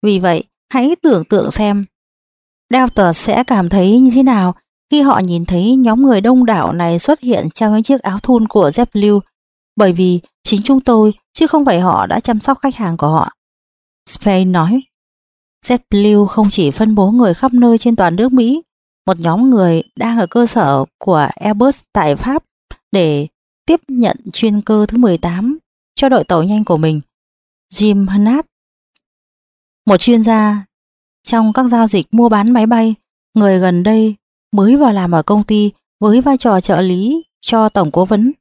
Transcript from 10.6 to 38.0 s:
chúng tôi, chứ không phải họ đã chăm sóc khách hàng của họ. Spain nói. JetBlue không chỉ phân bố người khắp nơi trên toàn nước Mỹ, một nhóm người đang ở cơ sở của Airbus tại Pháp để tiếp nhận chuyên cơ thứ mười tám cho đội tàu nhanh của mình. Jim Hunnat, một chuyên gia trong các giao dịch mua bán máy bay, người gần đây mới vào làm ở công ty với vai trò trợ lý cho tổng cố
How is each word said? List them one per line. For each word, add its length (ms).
chúng 180
tôi, 340
chứ 140
không 180
phải 160
họ 260
đã 140
chăm 200
sóc 180
khách 160
hàng 220
của 120
họ. 240
Spain 460
nói. 300
JetBlue 600
không 240
chỉ 200
phân 240
bố 160
người 240
khắp 200
nơi 240
trên 180
toàn 200
nước 160
Mỹ, 300
một 140
nhóm 300
người 320
đang 220
ở 80
cơ 200
sở 380
của 360
Airbus 480
tại 240
Pháp 280
để 340
tiếp 220
nhận 280
chuyên 280
cơ 260
thứ 120
mười 200
tám 400
cho 140
đội 160
tàu 180
nhanh 220
của 120
mình. 240
Jim 340
Hunnat, 380
một 100
chuyên 260
gia 420
trong 300
các 120
giao 220
dịch 280
mua 140
bán 240
máy 140
bay, 280
người 240
gần 240
đây 320
mới 240
vào 160
làm 220
ở 80
công 220
ty 280
với 200
vai 160
trò 240
trợ 200
lý 440
cho 280
tổng 220
cố 140